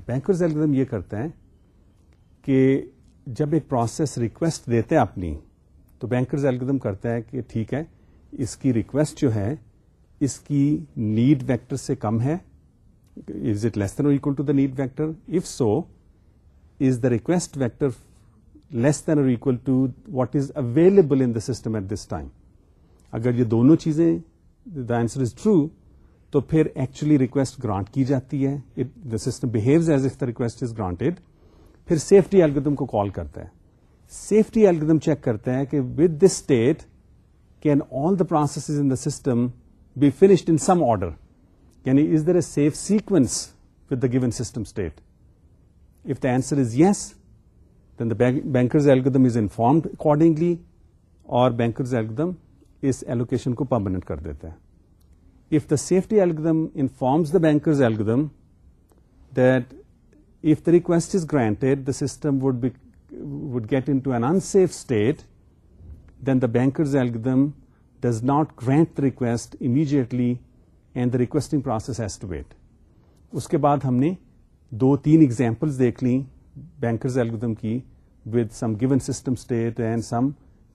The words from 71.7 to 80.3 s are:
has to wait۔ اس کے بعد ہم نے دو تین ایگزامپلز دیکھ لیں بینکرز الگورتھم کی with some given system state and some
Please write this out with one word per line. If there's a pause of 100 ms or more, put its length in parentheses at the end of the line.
has
to
wait۔ (760)
اس
کے
بعد
ہم
نے (560)
دو
تین
ایگزامپلز
دیکھ
لیں (560)
بینکرز
الگورتھم
کی (500)
with
some
given
system
state
and (160)
some (500)